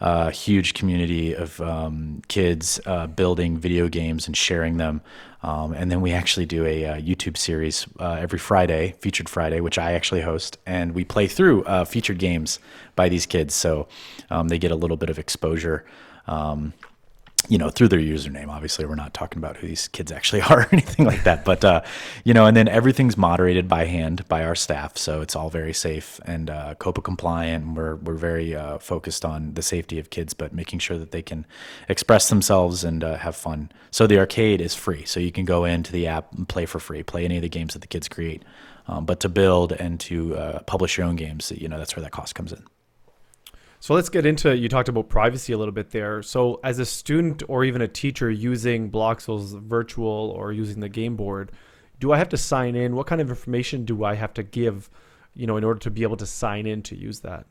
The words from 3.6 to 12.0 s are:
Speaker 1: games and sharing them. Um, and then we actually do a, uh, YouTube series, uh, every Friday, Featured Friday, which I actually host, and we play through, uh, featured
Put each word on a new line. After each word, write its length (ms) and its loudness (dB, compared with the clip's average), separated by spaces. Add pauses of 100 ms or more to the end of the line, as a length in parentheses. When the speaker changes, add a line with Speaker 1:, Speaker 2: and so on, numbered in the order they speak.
Speaker 1:
games 400 -4
and 80 -6
sharing 400 0
them. 240 -2 (440)
Um, 300 -4
and 160 -4
then 120 0
we 100 2
actually 340 0
do 200 -2
a, 200 0
uh, 120 -4
YouTube 400 -4
series, 500 -4 (120)
uh, 200 -4
every 180 -4
Friday, 640 2
Featured 300 -4
Friday, 320 -2
which 180 -2
I 140 0
actually 280 0
host, 440 -4
and 260 -2
we 140 -4
play 220 2
through, 360 6
uh, 220 2
featured 340 -4